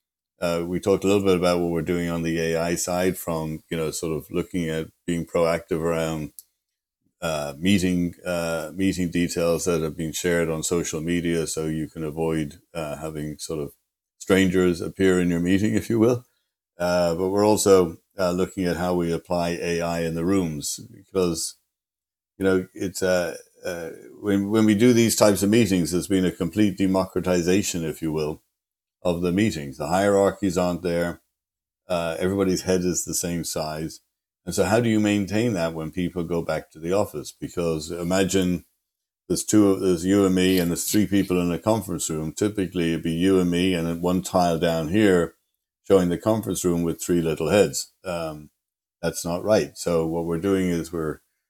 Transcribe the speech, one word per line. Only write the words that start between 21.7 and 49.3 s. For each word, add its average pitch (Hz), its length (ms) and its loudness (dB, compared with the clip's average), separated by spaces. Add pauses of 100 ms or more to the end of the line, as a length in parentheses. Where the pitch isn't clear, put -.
you 98 60 -4
know, 95 300 2
it's, 98 280 -6
uh, 90 340 0 (280)
uh, 85 260 -8 (300)
when, 101 300 0
when 107 160 4
we 107 80 6
do 120 180 6
these 113 240 4
types 101 260 4
of 101 80 2
meetings, 95 420 2
there's 85 160 -2
been 95 180 2
a 85 60 0
complete 95 460 -2
democratization, 92 1080 0
if 76 180 -8
you 80 100 -2
will, 78 300 -6 (600)
of 87 200 -2
the 87 100 0
meetings. 80 460 -2
The 73 100 -6
hierarchies 98 720 2
aren't 87 240 0
there. 85 400 -2 (640)
Uh, 85 300 -2
everybody's 92 440 0
head 92 200 2
is 87 220 -2
the 82 100 -8
same 87 300 -4
size. 78 560 -8 (460)
And 90 80 -6
so 98 100 0
how 104 160 2
do 120 80 2
you 110 120 4
maintain 104 540 0
that 82 200 -2
when 78 180 -8
people 87 320 -4
go 85 180 -4
back 78 300 -6
to 78 80 -20
the 82 120 -4
office? 92 400 -2
Because 80 580 -4
imagine 90 760 0 (640)
there's 87 160 -4
two, 98 360 4
there's 92 260 0
you 98 200 4
and 92 80 2
me 92 240 4
and 85 120 0
there's - 200 -4
three 104 160 2
people 92 340 0
in 87 120 0
a 82 60 -4
conference 98 520 -2
room. 78 220 -6
Typically, 92 580 -2
it'd 82 140 -2
be 85 80 -2
you 92 280 4
and 87 100 2
me 90 240 2
and 82 140 -2
then 85 140 -4
one 87 200 0
tile 87 360 2
down 82 300 0
here 92 460 4 (520)
showing 92 240 6
the 85 80 0
conference 107 460 -2
room 87 200 2
with 82 180 -4
three 87 200 2
little 80 280 -2
heads. 107 420 2 (120)
Um, 80 460 -8 (520)
that's 82 220 -4
not 87 200 -4